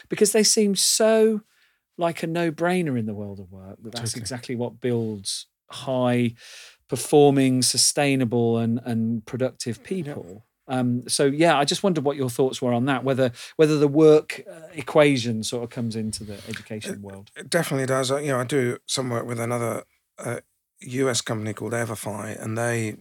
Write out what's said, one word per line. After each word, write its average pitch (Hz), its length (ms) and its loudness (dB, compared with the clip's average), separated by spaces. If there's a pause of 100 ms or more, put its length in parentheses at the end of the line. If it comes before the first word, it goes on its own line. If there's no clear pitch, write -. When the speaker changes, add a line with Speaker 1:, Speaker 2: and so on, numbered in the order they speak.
Speaker 1:
because - 240 2
they 220 100 4
seem 202 320 2
so 220 680 2 (560)
like 170 260 -2
a 170 40 -2
no-brainer 165 720 0
in 107 60 -2
the 110 80 -6
world 101 260 -10
of 92 140 -18
work, 95 300 -18
that 110 100 -14
that's 117 180 -6
Speaker 2:
Totally. 123 100 -10
Speaker 1:
exactly 123 340 -8
what 117 260 -6
builds 113 640 -4 (240)
high 123 640 0 (560)
performing, 135 720 6
sustainable 120 960 2
and, 117 260 0
and 113 420 -2
productive 123 560 -4
Speaker 2:
Yeah. - 60 -20
Speaker 1:
people. 123 580 -8 (220)
Um, 123 400 -2
so, - 180 2
yeah, 147 320 4
I 143 60 4
just 139 200 -2
wondered 165 200 2
what 143 140 0
your 131 120 -2
thoughts 139 320 0
were 123 120 0
on 117 120 0
that, 131 180 0
whether, 127 280 2 (240)
whether 156 220 4
the 147 100 4
work, 151 540 6 (100)
uh, - 220 -16
equation 127 680 2
sort 120 200 -6
of 120 60 -8
comes 117 260 -6
into 110 280 -6
the 104 140 -14 (120)
education 107 460 -10
Speaker 2:
It, 101 60 -14
Speaker 1:
world. 98 340 -18
Speaker 2:
it 139 160 -18
definitely 151 340 0
does. 131 260 0
Uh, 143 60 0
you 147 120 -4
know, 127 100 0
I 127 60 -4
do 123 420 0
some 127 240 -4
work 117 160 -4
with 120 120 -6
another, 117 440 -4 (340)
uh, - 220 -8 (420)
U 131 280 -2
S 117 120 -2
company 107 320 -6
called 110 200 -8
Everfi, 107 680 -6
and 110 140 -6
they 117 440 -2